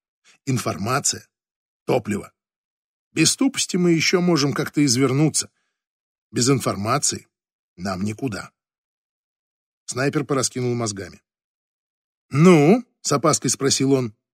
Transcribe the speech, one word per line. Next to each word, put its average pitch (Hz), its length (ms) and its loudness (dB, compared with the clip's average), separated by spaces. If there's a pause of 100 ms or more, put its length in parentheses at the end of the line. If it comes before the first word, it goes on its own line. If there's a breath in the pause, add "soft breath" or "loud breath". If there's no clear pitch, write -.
(460 soft breath)
Информация — 120 800 -4 (580)
топливо. 104 460 -4 (800)
Без - 240 0
тупости - 400 -2
мы 175 160 2
ещё 170 300 0
можем 147 320 0
как-то 147 320 0
извернуться. 135 680 0 (800)
Без 120 180 0
информации 110 800 -2 (480)
нам 92 280 -8
никуда". 104 480 -8 (1400)
Снайпер 139 360 -4
пораскинул 123 500 -4
мозгами. 98 480 -8 (1080)
"Ну?" — 170 560 6 (160)
с - 100 -6
опаской 143 380 0
спросил 135 420 0
он. 127 240 0 (180)